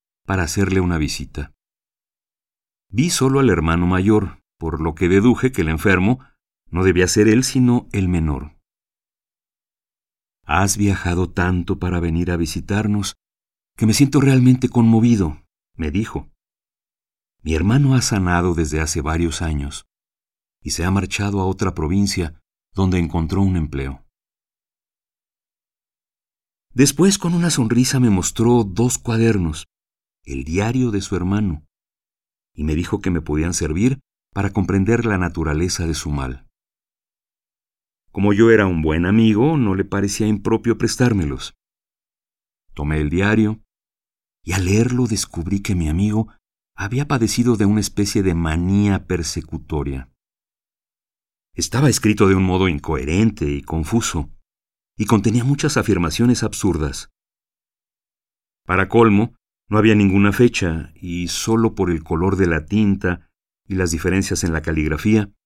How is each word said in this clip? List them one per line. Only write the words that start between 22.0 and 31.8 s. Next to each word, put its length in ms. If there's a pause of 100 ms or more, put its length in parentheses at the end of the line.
donde 240
encontró 440
un 160
empleo". 480 (2750)
Después, 440
con 160
una 160
sonrisa, 500
me 100
mostró 540
dos 360
cuadernos, 680 (580)
el 220
diario 460
de 100
su 160
hermano, 480 (880)